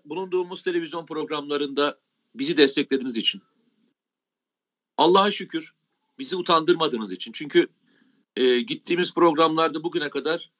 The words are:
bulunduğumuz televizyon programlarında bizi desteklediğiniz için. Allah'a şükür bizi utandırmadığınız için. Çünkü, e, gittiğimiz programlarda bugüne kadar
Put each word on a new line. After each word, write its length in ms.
bulunduğumuz 580
televizyon 420
programlarında 920
bizi 220
desteklediğiniz 600
için. 240
Allah'a 340
şükür 420
bizi 160
utandırmadığınız 760
için. 200
Çünkü, 360
e, 260
gittiğimiz 520
programlarda 680
bugüne 260
kadar 400